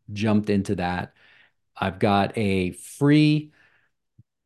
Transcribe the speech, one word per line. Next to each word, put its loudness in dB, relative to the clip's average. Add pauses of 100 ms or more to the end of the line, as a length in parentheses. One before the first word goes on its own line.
(120)
jumped 0
into 0
that. -6 (640)
I've -4
got 0
a -2
free 2 (920)